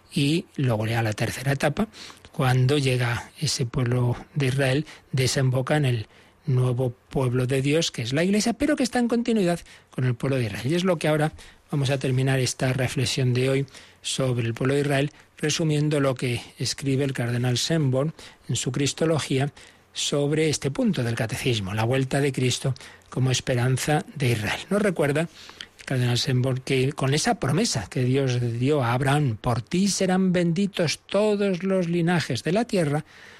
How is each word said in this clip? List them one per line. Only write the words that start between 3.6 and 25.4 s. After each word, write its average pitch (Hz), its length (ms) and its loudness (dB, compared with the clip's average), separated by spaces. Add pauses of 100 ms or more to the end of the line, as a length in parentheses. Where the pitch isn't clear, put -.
pueblo 123 500 0 (180)
de 139 120 0
Israel, 135 400 0 (240)
desemboca 131 640 0
en 151 80 2
el 120 220 -2 (380)
nuevo 127 500 0 (140)
pueblo 127 380 0
de 135 160 0
Dios, 151 280 2
que - 120 -8
es 113 100 -6
la 156 120 2
Iglesia, 208 280 2
pero 294 240 0
que 285 60 0
está 247 160 0
en 240 100 2
continuidad 226 520 0 (300)
con 131 140 -4
el 127 100 2
pueblo 135 220 -2
de 123 80 0
Israel. 113 260 -4
Y 165 40 2
es 175 100 0
lo 180 140 2
que 156 100 0
ahora 151 240 2 (380)
vamos 139 200 0
a 139 80 0
terminar 131 420 2
esta 127 320 0
reflexión 127 600 0
de 127 160 2
hoy 139 180 0 (360)
sobre 123 440 -2
el 113 80 -2
pueblo 135 200 0
de 143 60 2
Israel, 143 300 0 (280)
resumiendo 151 640 0
lo 135 140 2
que 123 280 -4 (160)
escribe 139 460 -2
el 135 80 -2
cardenal 120 460 -2
Sanborn 147 540 0 (360)
en 127 80 -2
su - 160 -4
Cristología 143 800 0 (400)
sobre 151 560 0
este 139 220 -2
punto 196 320 0
del 117 120 0
catecismo, 110 600 -2
la 110 100 0
vuelta 131 360 0
de 139 120 0
Cristo 127 420 0 (360)
como 127 200 0
esperanza 127 760 0 (100)
de 135 180 0
Israel. 104 280 -2 (100)
Nos 202 100 2
recuerda 160 480 0 (500)